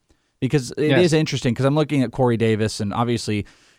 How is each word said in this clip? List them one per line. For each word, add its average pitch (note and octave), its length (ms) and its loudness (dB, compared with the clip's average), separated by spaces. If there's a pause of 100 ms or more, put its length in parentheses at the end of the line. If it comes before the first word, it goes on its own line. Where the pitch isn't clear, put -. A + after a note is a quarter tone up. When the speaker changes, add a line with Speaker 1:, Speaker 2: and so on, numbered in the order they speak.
(420)
Speaker 1:
because C3 300 -2
it D3 180 -2
Speaker 2:
Yes. C#3 160 4
Speaker 1:
is D#3 80 2
interesting, C#3 420 0
'cause B2+ 100 0
I'm C#3 100 2
looking C#3+ 280 0
at A#2 80 -4
Corey A#2+ 260 2
Davis, A2 440 0
and G#2 120 -4
obviously, A2+ 520 -2 (340)